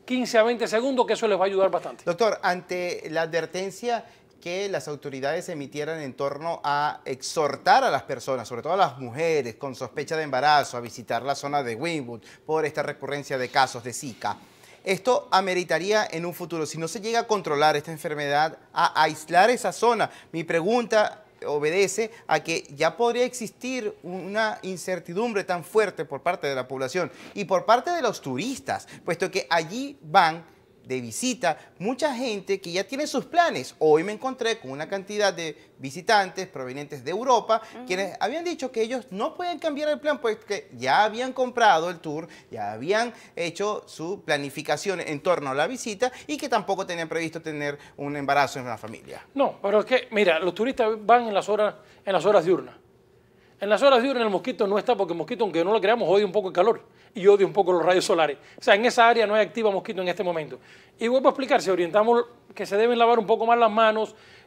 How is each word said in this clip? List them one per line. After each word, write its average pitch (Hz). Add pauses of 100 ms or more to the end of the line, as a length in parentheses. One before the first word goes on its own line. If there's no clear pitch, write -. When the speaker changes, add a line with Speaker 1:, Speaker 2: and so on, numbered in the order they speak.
Speaker 1:
quince 247
a 220
veinte 233
segundos, 240
que 208
eso 220
les 202
va 185
a -
ayudar 190
bastante. 160
Speaker 2:
Doctor, 175
ante 180
la 160
advertencia 185 (360)
que 185
las 170
autoridades 147
emitieran 147
en 131
torno 143
a 147
exhortar 151
a 220
las 135
personas, 123
sobre 117
todo 151
a 190
las 151
mujeres 135
con 131
sospecha 147
de 156
embarazo, 143
a 120
visitar 117
la 135
zona 143
de 117
Wynwood 127 (220)
por 156
esta 151
recurrencia 143
de 127
casos 127
de 120
Zika, 110 (460)
¿esto 196
ameritaría 185
en 165
un 175
futuro, 170
si 151
no 165
se 202
llega 226
a 233
controlar 151
esta 156
enfermedad, 151 (160)
a -
aislar 170
esa 214
zona? 220 (220)
Mi 165
pregunta 214 (240)
obedece 180 (160)
a 156
que 165 (120)
ya 156
podría 240
existir 240
una 196
incertidumbre 185
tan 175
fuerte 190
por 139
parte 180
de 139
la 127
población 135 (240)
y 196
por 180
parte 247
de 339
los 226
turistas, 139 (160)
puesto 175
que 185
allí 190
van 165 (460)
de 127
visita, 160 (220)
mucha 254
gente 202
que 170
ya 190
tiene 277
sus 294
planes. 302
Hoy 156
me 202
encontré 226
con 127
una 147
cantidad 196
de 160 (220)
visitantes 180
provenientes 139
de 147
Europa, 220 (140)
Speaker 3:
Ujú. 247
Speaker 2:
quienes 185
habían 294
dicho 311
que 226
ellos 226
no 247
pueden 349
cambiar 302
el 294
plan, 294
pues 220
que -
ya 131
habían 233
comprado 220
el 170
tour, 160 (220)
ya 107
habían 202 (220)
hecho 175
su 175
planificación 151
en 151
torno 151
a -
la 147
visita 208 (140)
y 294
que -
tampoco 190
tenían 170
previsto 160
tener 147 (200)
un 143
embarazo 139
en 127
la 117
familia. - (120)
Speaker 1:
No, 269
pero 202
es 196
que, 247
mira, 190
los 175
turistas 226 (120)
van 233
en 208
las 175
horas, 208 (280)
en 196
las 165
horas 196
diurnas. 156 (880)
En 202
las 208
horas 269
diurnas 247
el 220
mosquito 208
no 196
está 240
porque 185
el 170
mosquito, 185
aunque 170
no 190
lo 220
creamos, 208
odia 202
un 190
poco 202
el 175
calor 202 (320)
y 190
odia 202
un 156
poco 185
los 170
rayos 180
solares. 160 (200)
O -
sea, 214
en 214
esa 233
área 226
no 202
hay 214
activa 214
mosquito 190
en 180
este 180
momento. 156 (380)
Y 226
vuelvo 262
a 269
explicar, 262
si 156
orientamos 208 (320)
que 202
se 202
deben 233
lavar 233
un 208
poco 220
más 233
las 233
manos, 214 (320)